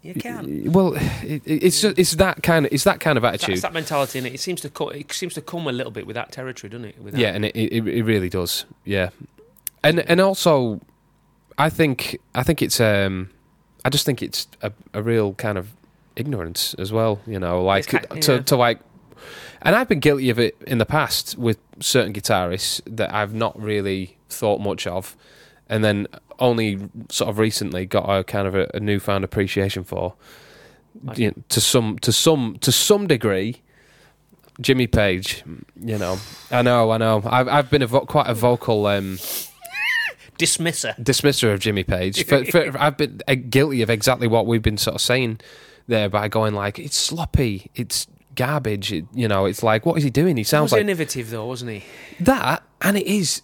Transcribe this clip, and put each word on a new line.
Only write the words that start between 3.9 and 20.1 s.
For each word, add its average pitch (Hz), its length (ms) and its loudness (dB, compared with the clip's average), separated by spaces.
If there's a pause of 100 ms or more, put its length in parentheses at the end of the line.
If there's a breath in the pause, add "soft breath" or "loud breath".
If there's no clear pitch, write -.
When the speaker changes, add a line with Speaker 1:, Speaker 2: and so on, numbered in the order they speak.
Speaker 1:
and 127 100 -6
it 131 100 -12
seems 180 220 -6
to 147 100 -12
co-, - 200 -6
it 143 220 -14
seems 175 220 -8
to 151 60 -8
come 170 260 -8
a 131 60 -2
little 123 180 -6
bit 101 160 -10
with 110 80 -12
that 117 160 -8
territory, 127 400 -12
doesn't 117 140 -14
it? - 180 -18
With 101 120 -14
that 127 60 -2
Speaker 2:
Yeah, 107 100 2
and 104 160 -4
it, - 100 -6
it, 113 320 -2
it 107 160 -2
really 101 240 0
does. 87 380 -4 (180)
Yeah, 92 260 -2 (720)
and, 160 180 4
and 170 200 4
also, 147 600 2 (760)
I 156 120 4
think, - 480 0 (160)
I 123 80 0
think 156 200 2
it's, - 180 0
um, 98 500 2 (540)
I 127 60 2
just - 160 -2
think 131 160 -2
it's - 240 -6 (160)
a, 107 100 -6 (200)
a 107 100 -6
real 110 320 0
kind 107 240 -4
of 95 100 -8 (480)
ignorance 107 640 -6
as 98 140 -6
well. 110 340 0
You 107 120 -8
know, 90 260 0
like, 98 280 2
Speaker 1:
It's - 200 0
ki-, 160 80 -8
Speaker 2:
to, 147 140 4
Speaker 1:
yeah. 123 80 2
Speaker 2:
to, 135 140 2
like, 117 240 2 (840 loud breath)
and 180 120 4
I've 240 140 2
been 156 120 2
guilty 139 280 4